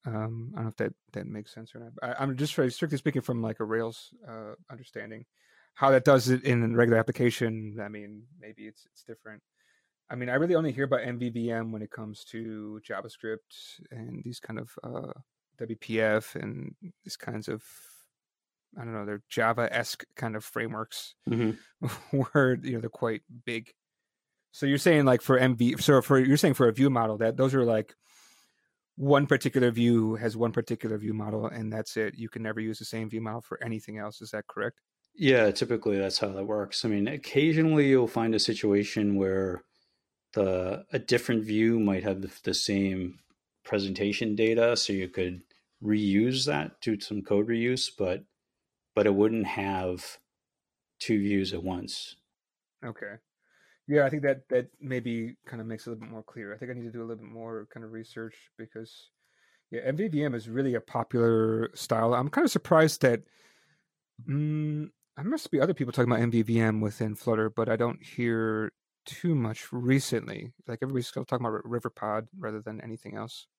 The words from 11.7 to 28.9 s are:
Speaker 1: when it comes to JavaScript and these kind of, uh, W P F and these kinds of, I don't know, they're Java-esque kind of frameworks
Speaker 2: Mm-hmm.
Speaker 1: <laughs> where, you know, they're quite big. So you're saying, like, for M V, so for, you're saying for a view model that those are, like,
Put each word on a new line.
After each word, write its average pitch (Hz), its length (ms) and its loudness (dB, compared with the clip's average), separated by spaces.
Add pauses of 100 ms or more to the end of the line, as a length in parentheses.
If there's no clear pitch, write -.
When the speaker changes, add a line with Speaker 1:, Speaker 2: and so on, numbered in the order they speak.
Speaker 1:
when 110 100 -8
it 104 80 -12
comes 107 360 -14
to 107 600 -12
JavaScript - 920 -10 (120)
and 120 320 -12
these 123 180 -12
kind - 180 -10
of, 117 120 -12 (120)
uh, - 300 -10 (440)
W 113 200 -8
P 110 240 -2
F 110 340 2
and 135 400 -8 (280)
these 196 120 -14
kinds 110 320 -10
of, 110 160 -6 (1120)
I 120 60 -12
don't 117 100 -8
know, 104 120 -6
they're 104 240 -6
Java-esque 117 760 0 (120)
kind 113 200 -6
of 107 80 -8
frameworks 110 720 -8 (140)
Speaker 2:
Mm-hmm. 113 580 -2 (300)
Speaker 1:
<laughs> 135 160 0
where, 127 280 4
you 131 120 -6
know, 113 80 -4
they're 113 80 -6
quite 113 320 -4 (240)
big. 117 260 -6 (800)
So - 140 -6
you're 139 120 4
saying, 151 280 6
like, 127 160 6
for 131 160 6
M 127 180 6
V, 120 220 2
so 135 240 6
for, 135 180 6
you're 131 160 6
saying 151 200 4
for 127 120 6
a 113 60 4
view 135 160 4
model 113 300 0
that 113 180 2
those 131 180 2
are, 131 80 4
like, 110 320 0 (1000)